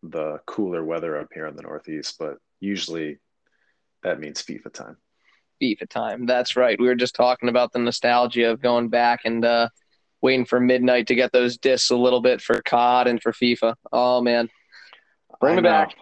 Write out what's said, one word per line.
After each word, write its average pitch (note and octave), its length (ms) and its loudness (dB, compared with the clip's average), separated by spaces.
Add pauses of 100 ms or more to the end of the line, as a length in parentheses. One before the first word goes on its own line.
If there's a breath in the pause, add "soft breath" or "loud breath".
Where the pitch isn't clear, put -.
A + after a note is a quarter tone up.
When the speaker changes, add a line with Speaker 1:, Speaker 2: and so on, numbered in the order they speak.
Speaker 1:
the D#2 420 -10
cooler F2+ 380 -6
weather D#2+ 340 -6
up D2 160 -10
here D#2 140 -12
in D2 80 -14
the - 80 -20
Northeast, D2+ 560 -12
but D2+ 180 -10 (220)
usually E2 600 -8 (840)
that E2+ 160 -4
means D2+ 220 -12
fifa - 300 -14
time. - 260 -20 (640)
Speaker 2:
fifa A2 280 -4
time. A2+ 360 -6
That's B2 300 -2
right. A#2+ 240 2
We B2 80 2
were B2 80 4
just B2 200 -2
talking B2 340 0
about A#2+ 240 0
the B2 60 -4
nostalgia A#2+ 720 2
of A2+ 100 -4
going A#2+ 260 2
back A#2+ 380 2
and, A2+ 180 -2
uh, A#2 240 2 (540)
waiting B2+ 240 2
for B2 160 2
midnight B2 460 2
to B2+ 80 2
get B2 180 0
those A#2+ 240 2
discs C3 320 2
a B2+ 80 2
little B2 240 4
bit B2 200 2
for - 200 -2
cod B2 460 2
and A#2 140 0
for A#2 120 -2
fifa. A#2 420 0 (160)
Oh, B2 300 2
man. A#2+ 280 0 (920 soft breath)
Bring D3 140 4
Speaker 1:
I - 20 4
Speaker 2:
it F#3 40 2
Speaker 1:
know. E3+ 80 6
Speaker 2:
back. D#3 320 2